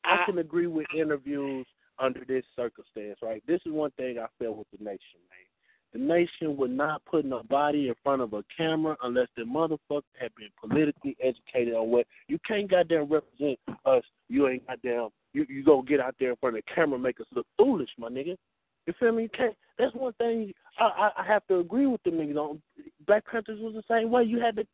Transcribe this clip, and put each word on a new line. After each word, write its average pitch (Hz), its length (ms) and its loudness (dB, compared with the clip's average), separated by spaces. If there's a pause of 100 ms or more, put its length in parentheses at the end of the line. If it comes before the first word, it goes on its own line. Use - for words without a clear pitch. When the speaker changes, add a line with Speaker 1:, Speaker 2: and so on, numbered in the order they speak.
Speaker 1:
I 175 180 4
Speaker 2:
I - 20 2
Speaker 1:
can 190 120 -2
agree 170 300 -2
with 156 200 -4 (100)
interviews 139 680 -4 (320)
under 131 260 -2
this 127 200 -4 (100)
circumstance, 107 680 -8
right? 110 260 -8
This 175 180 0
is 156 80 -6
one 151 180 -2
thing 127 260 -8
I 113 100 -8 (120)
feel 113 140 -4
with 107 180 -12
the 98 100 -20
nation, 98 380 -14 (100)
man. 92 140 -20 (480)
The 113 80 -12
nation 156 560 0
would 131 160 0
not 147 320 -2
put 156 220 0
nobody 135 640 0
in 117 120 -2
front 139 200 2
of 110 100 -4
a 104 120 -6 (120)
camera 160 480 0
unless 123 320 0
the 117 80 -8
motherfucker 147 600 -2 (140)
had 117 180 -10
been 107 140 -18 (100)
politically 143 600 0
educated 123 520 -2
on 113 160 -2
what, 120 180 4 (220)
you 156 180 -4
can't 208 240 -2
goddamn 165 380 2
represent 147 500 -2 (260)
us. 127 180 6 (260)
You 135 180 4
ain't 127 200 -2
goddamn, 117 420 -4 (240)
you, 147 160 0
you 135 160 -6
gonna 143 180 8
get 139 160 2
out 131 180 -4
there 127 120 0
in 120 80 -2
front 117 200 -2
of 104 80 -8
the - 80 -14
camera 151 220 2
and 123 80 -4
make 127 160 -2
us - 140 -14
look 120 120 -4 (120)
foolish, 214 400 4
my 117 100 -10
nigga. 139 300 -8 (500)
You 175 120 -6
feel 233 140 4
me? 226 100 0
You 220 60 -6
can't, - 260 -2 (240)
that's 240 160 0
one 254 180 -4
thing 226 400 -2 (260)
I, 233 40 4
I, 208 380 2
I 185 40 -4
have 208 220 2
to 185 120 4
agree 208 280 2
with 240 160 0
them 165 120 0
niggas 151 220 -2
on. 151 240 -6 (460)
Black 208 180 4
Panthers 220 340 -8
was 220 140 -10
the 220 160 -10
same 226 220 2
way. 247 120 6
You 233 160 0
had 233 180 0
to 226 160 -4